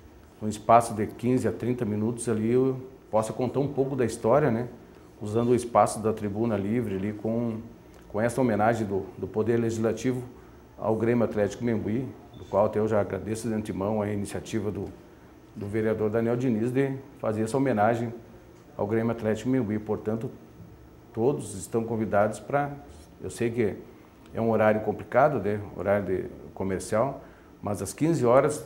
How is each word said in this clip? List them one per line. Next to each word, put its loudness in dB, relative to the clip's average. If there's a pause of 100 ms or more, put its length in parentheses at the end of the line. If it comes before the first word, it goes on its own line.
(420)
no -4
espaço 4
de -2
quinze 0
a 0
trinta -2
minutos -2
ali, 0
eu 2 (320)
possa 0
contar -2
um 2
pouco -2
da 2
história, 2
né, -2 (540)
usando 0
o 6
espaço 4
da 0
tribuna -2
livre -2
ali -4
com, -4 (520)
com -4
essa 0
homenagem 2
do, -2 (140)
do -6
Poder 0
Legislativo 0 (560)
ao 0
Grêmio 6
Atlético 0
Membuí, 0 (280)
do -16
qual 4
até 0
eu 2
já 2
agradeço -4
de -2
antemão -2
a -2
iniciativa -4
do, -6 (680)
do -8
vereador 0
Daniel 0
Diniz 0
de 0 (240)
fazer -2
essa -4
homenagem 2 (640)
ao -2
Grêmio 0
Atlético -2
Membuí. 0
Portanto, -4 (840)
todos 0
estão -4
convidados 0
pra, -2 (500)
eu -8
sei -2
que 0 (580)
é -4
um 2
horário 6
complicado, 2
né, -2 (180)
horário 2
de -4 (260)
comercial, -2 (400)
mas -4
às -6
quinze 0
horas, 4